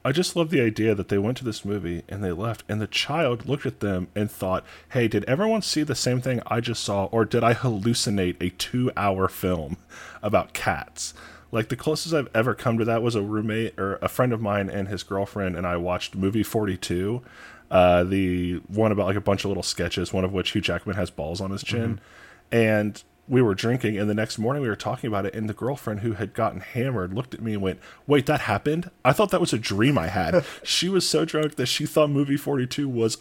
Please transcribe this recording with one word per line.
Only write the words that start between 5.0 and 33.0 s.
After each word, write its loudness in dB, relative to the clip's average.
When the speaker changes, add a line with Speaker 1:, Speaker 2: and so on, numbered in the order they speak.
Speaker 1:
did 0
everyone 0
see 0
the -2
same 0
thing -2
I 0
just -4
saw, 0
or 2
did 0
I 6
hallucinate 0
a 0
two-hour 0
film -2
about 0
cats?" -4
Like, 0
the -4
closest -2
I've 0
ever 2
come 0
to 2
that 2
was 2
a 2
roommate, -2
or -2
a 0
friend 2
of -2
mine 0
and -4
his -6
girlfriend -2
and -2
I 0
watched -4
movie 2
forty-two, -2
uh, 8
the 0
one 2
about, 2
like, 2
a -2
bunch 2
of 0
little -2
sketches, -2
one 0
of -2
which 0
Hugh 0
Jackman -2
has -2
balls -6
on -4
his -6
chin. -2
Speaker 2:
Mm-hmm. -10
Speaker 1:
And 2
we 6
were 4
drinking, 0
and 2
the 2
next -2
morning 0
we -2
were 0
talking -4
about -2
it, -4
and -4
the -2
girlfriend -4
who -2
had -6
gotten -2
hammered -4
looked -6
at -10
me -4
and -2
went, 0
"Wait, 4
that 0
happened? -2
I 8
thought 2
that 4
was 0
a 2
dream 2
I 0
had." 2
Speaker 2:
<laughs> -18
Speaker 1:
She 0
was 0
so 2
drunk -2
that -2
she -2
thought 4
movie 2
forty-two -2
was 0